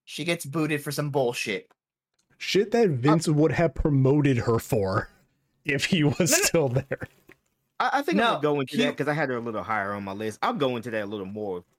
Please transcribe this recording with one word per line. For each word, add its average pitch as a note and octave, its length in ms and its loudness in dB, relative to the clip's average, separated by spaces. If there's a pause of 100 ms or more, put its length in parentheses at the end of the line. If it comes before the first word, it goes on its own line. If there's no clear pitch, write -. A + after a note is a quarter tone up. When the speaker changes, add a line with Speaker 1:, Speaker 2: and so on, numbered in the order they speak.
Speaker 1:
She - 200 -10
gets E3+ 200 -4
booted D3+ 380 -2
for D3+ 80 -8
some D3 200 -4
bullshit. A#2+ 600 -2 (680)
Speaker 2:
Shit G3+ 320 0
that A#3 180 4
Vince D3 400 2
Speaker 1:
Uh, D#3 60 2
Speaker 2:
would D3 180 4
have E3 220 0
promoted C#3 640 4
her A2+ 200 0
for G#2 520 -2 (540)
if C#3 220 0
he E3+ 160 4
was C#3+ 160 2
Speaker 1:
No, F#3 60 2
no. D#4+ 200 2
Speaker 2:
still D3+ 260 2
there. - 380 -4 (720)
Speaker 3:
I, B3 160 -2
I C#4+ 80 0
think E4+ 120 0
I'm - 20 2
Speaker 1:
No, A3+ 160 4
Speaker 3:
gonna D3+ 100 -2
go D3 180 2
into C3+ 160 -6
Speaker 1:
he A#3 80 2
Speaker 3:
that - 120 -2
'cause C#3+ 120 -2
I D3 40 0
had D3 160 -2
her B2+ 80 -2
a A#2 40 -4
little A2 220 -6
higher G2+ 300 -2
on G2+ 120 -6
my G2 80 -6
list. G#2+ 300 -6
I'll A#3+ 120 -2
go C3 220 0
into A#2 140 -8
that G#2+ 140 -2
a - 20 -6
little G2+ 200 -8
more, G2 380 -8 (140)